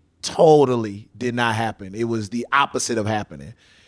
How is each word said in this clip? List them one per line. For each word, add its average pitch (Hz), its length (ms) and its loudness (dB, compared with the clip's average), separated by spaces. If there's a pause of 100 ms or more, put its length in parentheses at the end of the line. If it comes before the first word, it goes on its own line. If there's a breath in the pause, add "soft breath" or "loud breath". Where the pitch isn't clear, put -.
(220)
totally 123 960 4
did 120 160 -6
not 117 220 0
happen. 104 400 -6
It 113 100 -4
was 113 240 -4
the 117 220 -6
opposite 127 460 0
of 107 100 0
happening. 101 460 -6 (340 soft breath)